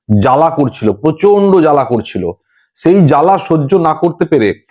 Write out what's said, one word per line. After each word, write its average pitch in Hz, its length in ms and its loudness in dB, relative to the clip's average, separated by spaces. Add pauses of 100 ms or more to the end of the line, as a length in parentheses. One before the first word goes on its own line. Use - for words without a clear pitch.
(220)
জ্বালা 139 280 2
করছিল, 117 420 0
প্রচন্ড 190 680 0
জ্বালা 143 240 2
করছিল। 107 400 -6 (500)
সেই 180 320 2
জ্বালা 180 320 2
সহ্য 156 360 -2
না 165 200 0
করতে 175 300 -4
পেরে 131 240 0 (220)